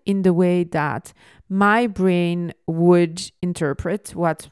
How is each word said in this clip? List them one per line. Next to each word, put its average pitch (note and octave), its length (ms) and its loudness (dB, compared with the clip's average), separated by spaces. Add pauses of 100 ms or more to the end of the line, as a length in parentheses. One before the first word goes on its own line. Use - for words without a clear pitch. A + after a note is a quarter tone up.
in G3 160 -2
the F3+ 100 4
way F3+ 300 2
that D3 500 -4 (360)
my G#3 380 2
brain F3 680 0 (140)
would E3+ 680 2 (100)
interpret E3+ 720 -4
what E3 380 -4